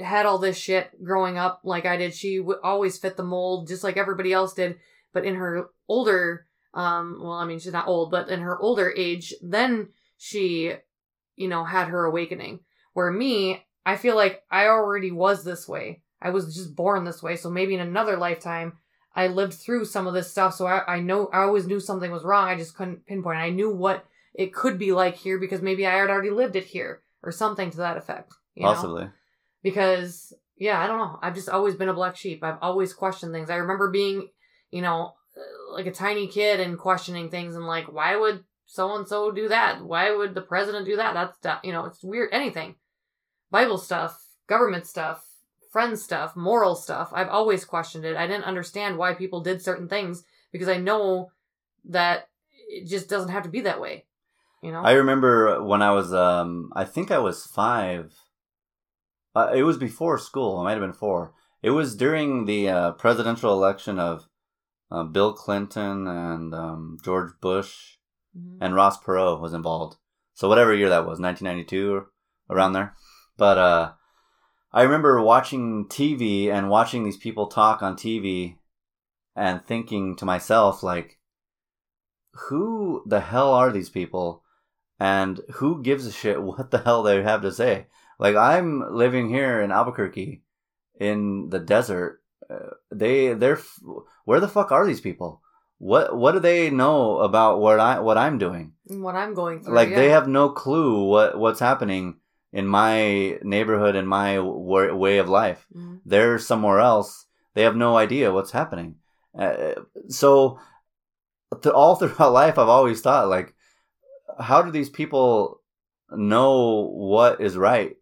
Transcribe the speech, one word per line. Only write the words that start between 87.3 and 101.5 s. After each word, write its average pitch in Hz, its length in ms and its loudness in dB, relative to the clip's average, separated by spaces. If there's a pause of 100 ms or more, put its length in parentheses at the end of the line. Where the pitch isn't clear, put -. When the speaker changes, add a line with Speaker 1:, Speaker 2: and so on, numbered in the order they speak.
Speaker 2:
to 95 100 -2
say?" 110 340 0 (320)
Like, 104 180 4
I'm 147 440 4 (140)
living 123 340 2
here 127 320 0
in 101 100 0
Albuquerque 101 720 -2 (560)
in 101 520 -2
the 92 80 -4
desert. 92 640 0 (260)
Uh, - 220 -14 (200)
they, 123 440 2
they're, 131 240 2
f-, - 200 -20 (460)
where 131 160 4
the 202 80 0
fuck 202 240 0
are 175 140 4
these 135 160 -2
people? 85 400 -10 (360)
What, 110 380 2
what 127 160 4
do 185 80 2
they 170 300 4
know 131 480 4
about 107 420 4
what 107 180 6
I, 113 220 4
what 110 160 4
I'm 135 220 2
doing? 85 340 -4 (160)
Speaker 1:
And 190 140 -10
what 185 120 -8
I'm 208 200 -6
going 170 280 -6
through, - 120 -4
Speaker 2:
Like, 117 160 6
they 123 160 4
Speaker 1:
yeah. 147 80 8
Speaker 2:
have 151 140 6
no 139 200 4
clue 135 560 0
what, 104 340 4
what's 110 220 0